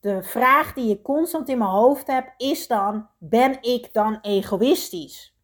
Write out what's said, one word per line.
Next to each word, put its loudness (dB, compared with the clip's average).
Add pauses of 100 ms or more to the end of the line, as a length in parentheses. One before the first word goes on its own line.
De -4
vraag 2
die -2
ik -2
constant -2
in -2
mijn 0
hoofd 4
heb -4
is -4
dan: -2 (100)
"Ben 2
ik -4
dan 0
egoïstisch?" -2